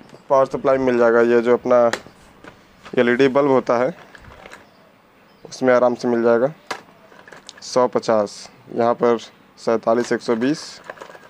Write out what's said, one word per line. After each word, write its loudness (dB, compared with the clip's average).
power 2
supply 0
मिल 0
जाएगा। 4
ये 2
जो 2
अपना 2
एलईडी 2
bulb 0
होता 0
है, -2
उसमें -2
आराम 2
से -6
मिल 0
जाएगा। 2
सौ 0
पचास, -2
यहाँ 0
पर 0
सैंतालीस -2
एक -4
सौ -2
बीस, -6